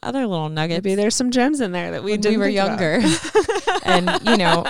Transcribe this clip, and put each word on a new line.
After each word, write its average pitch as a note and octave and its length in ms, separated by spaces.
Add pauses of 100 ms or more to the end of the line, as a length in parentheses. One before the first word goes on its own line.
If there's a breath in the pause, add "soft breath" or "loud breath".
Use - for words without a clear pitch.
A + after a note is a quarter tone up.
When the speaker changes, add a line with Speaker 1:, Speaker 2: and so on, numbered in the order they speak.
Speaker 1:
other B3+ 240
little E3 220
nuggets. D#3+ 360
Speaker 2:
Maybe G3 120
there's G#3 180
some B3 160
gems C4 300
in G#3 100
there F3 220
that E3 100
we G3 80
Speaker 1:
When G#3+ 80
we G#3 40
Speaker 2:
didn't G#3+ 180
Speaker 1:
were G3+ 60
Speaker 2:
think G3+ 120
about. G3 220
Speaker 1:
younger D#4+ 1040
Speaker 2:
<laughs> - 0
Speaker 1:
and, - 440
you - 100
know, E3+ 320